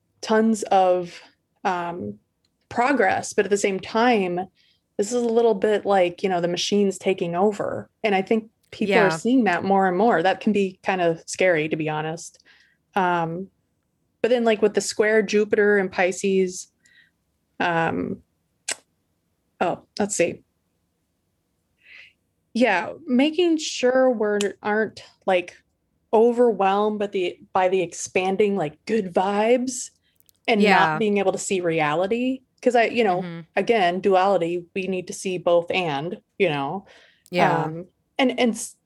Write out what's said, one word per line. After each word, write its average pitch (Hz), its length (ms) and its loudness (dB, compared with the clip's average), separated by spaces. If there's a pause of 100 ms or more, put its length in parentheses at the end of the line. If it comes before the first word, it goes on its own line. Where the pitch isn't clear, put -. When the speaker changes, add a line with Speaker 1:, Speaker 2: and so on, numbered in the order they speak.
(200)
Speaker 1:
tons 220 440 2
of, 180 560 2 (440)
um, 185 540 -6 (500)
progress, 226 640 0
but 208 140 0
at 190 40 -2
the 202 60 2
same 196 240 -2
time, 196 640 0 (520)
this 202 140 -2
is - 100 -6
a 240 40 0
little 226 280 4
bit 208 320 0
like, 185 360 2
you 202 60 0
know, 180 120 0
the 175 60 -2
machines 190 520 0
taking 190 360 -2
over. 202 540 -2 (160)
And 208 100 2
I 190 80 2
think 220 280 -2 (200)
people 190 240 -4
Speaker 2:
Yeah. 185 120 6
Speaker 1:
are 165 120 0
seeing 240 260 2
that 175 200 0
more 190 240 2
and 180 80 0
more. 196 260 4
That 185 180 0
can 214 120 0
be 196 320 -2
kind 190 160 -2
of 165 260 0
scary, 165 440 0
to 160 60 -4
be 151 120 -4
honest. 156 500 -8 (560)
Um, 175 540 -2 (760)
but 226 80 2
then, 240 140 2
like, 214 180 2
with 208 120 2
the 202 60 0
square 214 420 2
Jupiter 208 560 2
and 185 120 0
Pisces, 185 800 0 (920)
um, 165 640 -2 (1400)
oh, 165 220 -4 (160)
let's 208 160 -2
see. - 280 -2 (2000)
Yeah, 220 380 -2 (140)
making 311 520 0
sure 262 520 0
we 208 420 -2 (100)
aren't, 208 400 -4 (240)
like, 180 300 -2 (560)
overwhelmed 214 840 2
by 202 100 -4
the, 180 300 -4 (140)
by 185 160 2
the 190 140 0
expanding, 196 720 -2
like, 151 300 -6
good 208 260 -2
vibes 220 800 0 (580)
and 220 140 2
Speaker 2:
Yeah. 202 160 6
Speaker 1:
not 160 200 2
being 208 200 0
able 190 140 2
to 185 60 -2
see 190 220 -4
reality. 180 800 -2 (200)
'Cause 240 140 2
I, 233 120 6
you 233 180 0
know, 185 180 0
Speaker 2:
Mm-hmm. 170 180 -10 (140)
Speaker 1:
again, 190 460 0
duality, 180 640 2 (100)
we 190 140 -6
need 185 180 -6
to 208 60 -12
see 185 260 -8
both 170 320 0
and, 170 480 -4 (200)
you 185 100 2
know. 147 380 -4 (440)
Speaker 2:
Yeah. 175 340 0
Speaker 1:
Um, 165 220 -10 (320)
and, 247 220 0
and 233 140 2
s-, - 200 -12 (120)